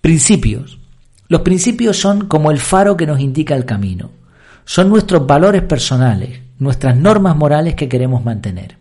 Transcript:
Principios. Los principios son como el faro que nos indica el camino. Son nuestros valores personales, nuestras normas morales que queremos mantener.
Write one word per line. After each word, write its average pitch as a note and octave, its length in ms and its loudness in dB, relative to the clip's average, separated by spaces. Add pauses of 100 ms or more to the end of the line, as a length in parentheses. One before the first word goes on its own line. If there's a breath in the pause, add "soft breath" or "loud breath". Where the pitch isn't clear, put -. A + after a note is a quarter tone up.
Principios. D3 760 0 (480)
Los E3+ 140 0
principios F#3 560 0
son G3+ 300 0
como D3+ 240 2
el C#3+ 80 0
faro F#3+ 380 0
que E3 100 -2
nos D3 120 -2
indica C#3 360 -2
el B2+ 100 -2
camino. G2 460 -6 (540 soft breath)
Son F#3 240 2
nuestros F#3+ 360 2
valores E3+ 360 4
personales, B2+ 800 -2 (200)
nuestras C3+ 360 0
normas F#3+ 400 2
morales D3+ 400 0
que C3+ 140 -6
queremos B2 340 -2
mantener. G2+ 580 -8